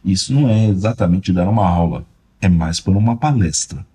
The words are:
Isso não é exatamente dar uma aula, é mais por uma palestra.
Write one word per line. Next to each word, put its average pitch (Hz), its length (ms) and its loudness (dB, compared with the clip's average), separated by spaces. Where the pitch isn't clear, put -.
Isso 98 300 -2
não 143 120 2
é 110 220 2
exatamente 95 640 0
dar 90 160 0
uma 104 180 2
aula, 85 380 0
é 95 120 0
mais 82 300 0
por 98 140 0
uma 113 220 2
palestra. 110 800 -2